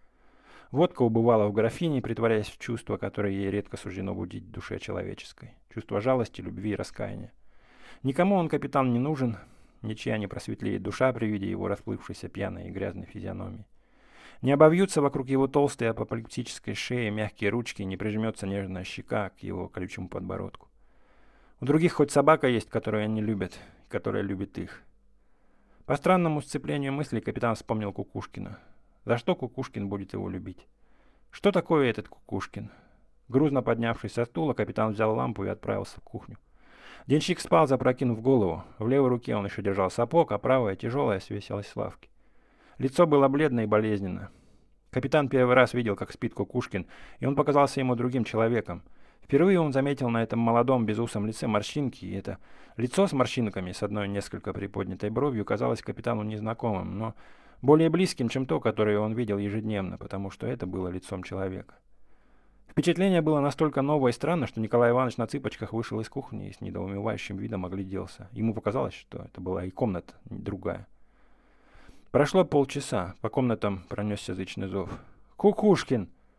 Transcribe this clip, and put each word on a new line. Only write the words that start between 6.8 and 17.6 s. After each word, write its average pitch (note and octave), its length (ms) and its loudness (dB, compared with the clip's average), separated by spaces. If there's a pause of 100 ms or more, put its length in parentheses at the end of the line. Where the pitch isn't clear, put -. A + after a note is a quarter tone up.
Никому F3 320 2
он, E3+ 160 2
капитан, C3+ 420 2
не A#2+ 60 2
нужен, C3 400 0 (420)
ничья A2 380 -4
не G2+ 80 -4
просветлеет G2+ 560 -6
душа A2+ 320 0
при A#2 120 -2
виде G2+ 220 -2
его F#2+ 200 -4
расплывшейся - 600 -6
пьяной F#2 400 -6
и - 20 -10
грязной F#2+ 360 -6
физиономии. F#2+ 600 -10 (760)
Не C3 100 4
обовьются D#3 480 8
вокруг C#3 280 0
его C3+ 200 2
толстой C3+ 400 2
апоплептической A2+ 840 -6
шеи B2 340 -4
мягкие G#2 420 -2
ручки, A#2 320 -4